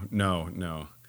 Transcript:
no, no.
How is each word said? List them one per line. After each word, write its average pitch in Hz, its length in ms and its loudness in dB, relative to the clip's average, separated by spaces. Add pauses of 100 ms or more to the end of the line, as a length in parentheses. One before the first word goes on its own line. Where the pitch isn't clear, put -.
(100)
no, 95 440 2
no. 80 340 -4 (200)